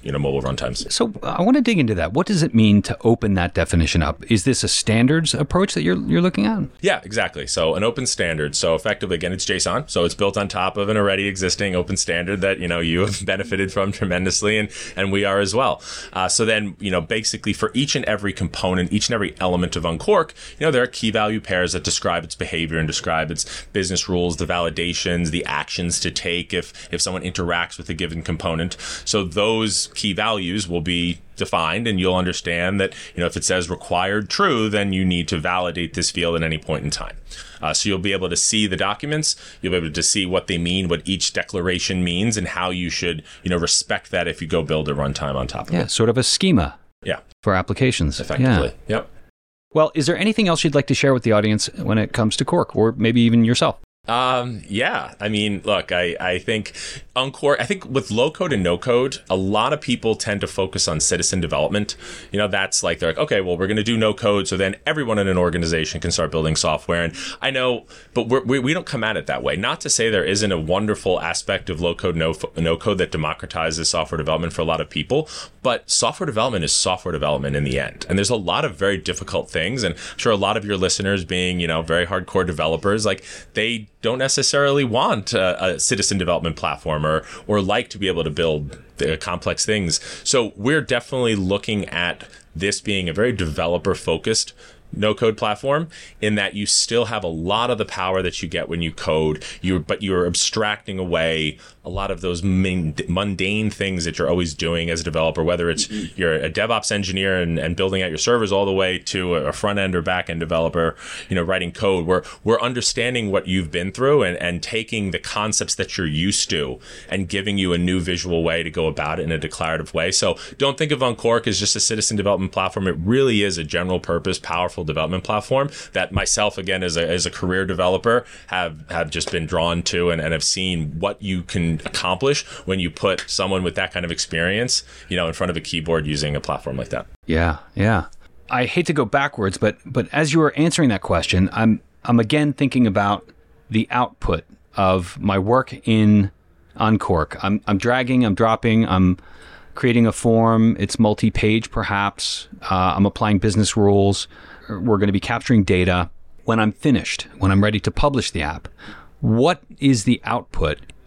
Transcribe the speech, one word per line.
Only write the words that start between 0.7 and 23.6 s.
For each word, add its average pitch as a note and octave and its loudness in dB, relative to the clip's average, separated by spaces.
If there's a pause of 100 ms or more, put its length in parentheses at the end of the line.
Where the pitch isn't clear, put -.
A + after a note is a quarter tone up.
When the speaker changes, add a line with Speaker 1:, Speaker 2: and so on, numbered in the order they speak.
Speaker 2:
So, - 0 (100)
uh, - -4
I F3 0
wanna C4 4
dig A3+ 2
into A2 2
that. E2+ -2
What F3 2
does F3+ 2
it D#3+ 0
mean G#2 8
to - -4
open A2+ 4
that F2+ 0
definition E2 2
up? - -4
Is G#2+ 4
this C3 2
a - 0
standards C3 2
approach F3 0
that E3 -2
you're, F3+ 2 (100)
you're E3+ 4
looking G3 2
at? G#3+ 0 (160)
Speaker 1:
Yeah, E3+ 0
exactly. F#2 -4
So D#2+ 2
an G2 0
open A#2 -2
standard. D#2 -2
So E2 2
effectively, F#2+ -2
again, F2 -2
it's F#2 -4
json. F#2+ -2
So F2 0
it's E2+ -2
built G2 0
on G2+ -2
top F#2 -2
of G2+ -2
an G#2+ 2
already G2+ 2
existing F#2 -2
open F2+ -2
standard F2 -2
that, F#2+ 0
you F2+ -6
know, E2+ 0
you E2+ 0
have G2+ -2
<laughs> - -
benefited F#2+ -2
from G2 0
tremendously, F#2+ 0
and, G#2 -2 (280)
and G2 0
we G2+ 2
are G2 2
as G2+ 0
well. A#2+ 0 (320)
Uh, F#2 0
so - 2
then, G#2+ 0
you G2+ -4
know, F2+ 2
basically A2 -4
for - -2
each C#3 0
and C3+ -2
every G2+ -2
component, F#2 0
each G#2 0
and A#2+ -2
every G2+ -2
element F2+ 0
of E2+ -4
Uncork, E2+ 2 (240)
you D3 0
know, D#3+ 2
there B2 4
are B2 0
key A2 -2
value G#2+ 2
pairs F2+ 0
that F2 -4
describe E2+ 0
its - -12
behavior E2 -4
and D#2 2
describe D#2+ -2
its - -8